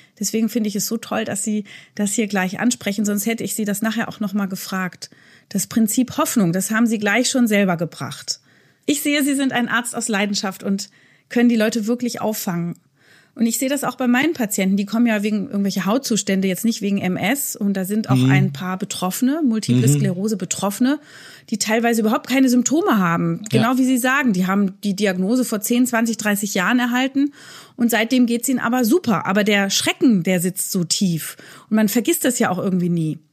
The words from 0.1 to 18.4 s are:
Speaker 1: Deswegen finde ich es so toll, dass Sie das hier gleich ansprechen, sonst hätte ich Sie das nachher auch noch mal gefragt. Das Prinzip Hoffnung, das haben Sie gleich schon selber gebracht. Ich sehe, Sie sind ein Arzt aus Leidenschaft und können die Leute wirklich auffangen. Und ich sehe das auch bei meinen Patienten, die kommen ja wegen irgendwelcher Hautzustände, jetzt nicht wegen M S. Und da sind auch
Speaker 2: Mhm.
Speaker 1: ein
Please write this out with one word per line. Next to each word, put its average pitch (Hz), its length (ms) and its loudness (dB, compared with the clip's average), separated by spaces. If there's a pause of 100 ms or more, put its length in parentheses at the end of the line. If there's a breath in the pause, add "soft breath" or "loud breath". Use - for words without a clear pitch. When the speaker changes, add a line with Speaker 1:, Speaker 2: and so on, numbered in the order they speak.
Speaker 1:
Deswegen 220 300 -2
finde 220 180 -2
ich 202 80 -4
es 202 100 -2
so 226 120 -4
toll, 220 280 -6
dass - 180 -6
Sie 214 200 -2 (320 loud breath)
das 208 180 -2
hier 220 140 0
gleich 185 320 -2
ansprechen, 208 460 -2
sonst 208 200 -2
hätte 226 180 -4
ich 196 120 -6
Sie 220 100 -4
das 202 160 -4
nachher 220 280 -2
auch - 100 -10
noch 202 140 -4
mal 202 120 -2
gefragt. 185 640 -8 (400 soft breath)
Das 196 160 -2
Prinzip 240 520 0
Hoffnung, 202 360 2
das 190 160 -2
haben 220 160 2
Sie 220 140 0
gleich 208 300 2
schon 247 180 2
selber 202 300 2
gebracht. - 640 -8 (440 soft breath)
Ich 285 160 0
sehe, 294 220 2
Sie 285 100 0
sind 269 200 0
ein 240 160 0
Arzt 240 260 -4
aus 233 140 -4
Leidenschaft 202 520 -2
und 196 280 -4 (400 soft breath)
können 240 200 4
die 240 60 4
Leute 214 320 0
wirklich 240 340 -2
auffangen. 175 540 -4 (600 soft breath)
Und 226 120 2
ich 226 100 -2
sehe 269 100 0
das 277 160 -2
auch - 120 -4
bei 262 100 -4
meinen 254 280 2
Patienten, 202 440 0
die 202 80 0
kommen 233 220 2
ja 214 160 0
wegen 214 240 -2
irgendwelcher 196 380 -2
Hautzustände, 196 600 0
jetzt 185 180 -2
nicht 226 180 -2
wegen 202 160 0
M 185 180 -2
S. 233 380 -2
Und 202 180 -2
da 190 100 -2
sind 208 240 -4
auch 135 80 2
Speaker 2:
Mhm. 127 140 4
Speaker 1:
ein 139 240 2